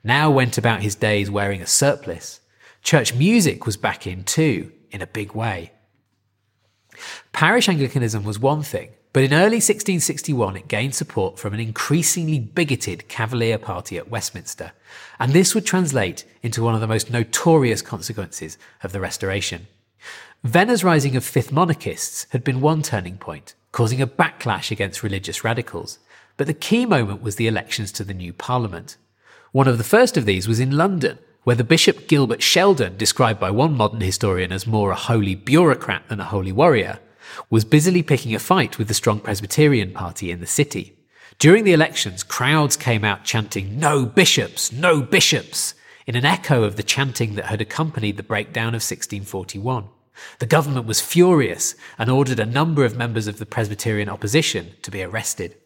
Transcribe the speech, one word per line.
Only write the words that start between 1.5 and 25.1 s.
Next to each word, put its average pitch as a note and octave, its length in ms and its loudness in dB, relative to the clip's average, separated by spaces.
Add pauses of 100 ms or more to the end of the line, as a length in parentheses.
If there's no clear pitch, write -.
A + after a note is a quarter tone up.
a F2+ 60 -10
surplice. - 720 -2 (420)
Church C3 320 2
music D#3+ 540 4
was G#2 100 -4
back - 300 -4
in F#2 160 -10
too, A2 480 0 (180)
in G2+ 120 -12
a F#2 60 -10
big G#2 280 -10
way. G2+ 380 -6 (1600)
Parish G#3 360 4
Anglicanism B2 540 0
was G#2 160 -6
one D3 240 0
thing, - 260 -8 (220)
but C3 120 4
in C3+ 100 2
early G#3 260 4
sixteen G3+ 400 0
sixty-one B2 560 -2
it F#2 120 -14
gained B2 260 -2
support - 460 -4
from G2+ 140 -6
an G#2+ 60 -6
increasingly D3+ 800 -2
bigoted A#2 680 -4
Cavalier A#2 480 -2
party F2+ 400 -10
at - 120 -12
Westminster, F#2 640 -10 (480)
and B2 140 2
this F3+ 200 6
would A3 120 0
translate C3+ 580 0 (200)
into A#2 200 -2
one A2+ 120 2
of A2 40 0
the A2+ 80 -2
most A2 220 -2
notorious A#2+ 720 2
consequences F#2 760 -10 (260)
of F#2 80 -8
the G2 100 -6
Restoration. F#2+ 680 -6 (760)
Venner's F3+ 420 4
rising C#3+ 320 4
of B2 80 -2
fifth - 260 0
monarchists - 760 -2
had C#3 160 -4
been C3 160 0
one D#3 200 2
turning F#2 360 -6
point, - 380 -16 (180)
causing A#2+ 280 0
a C3 60 0
backlash B2 640 -2
against G2 320 -6
religious F#2+ 400 -6